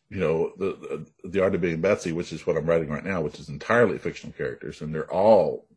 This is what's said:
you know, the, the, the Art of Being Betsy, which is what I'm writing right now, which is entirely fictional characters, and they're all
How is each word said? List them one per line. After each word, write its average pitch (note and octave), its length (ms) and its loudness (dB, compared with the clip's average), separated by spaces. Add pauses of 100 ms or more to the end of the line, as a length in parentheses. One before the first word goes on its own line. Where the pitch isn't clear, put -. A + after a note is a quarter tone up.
you G2+ 100 -8
know, E2 380 0
the, E2 480 -6 (180)
the, F#2 60 -12
the F#2 140 0
Art G2 100 2
of F2+ 80 0
Being E2 200 0
Betsy, G2 300 2
which E2+ 220 -6
is - 140 -10
what E2 100 2
I'm D2+ 80 -4
writing E2 240 2
right D2 160 -6
now, F#2 160 -2
which D2+ 180 -6
is - 100 -16
entirely G#2 500 2
fictional - 340 -10
characters, - 480 -8
and D#2 140 -6
they're - 160 -6
all F2+ 640 4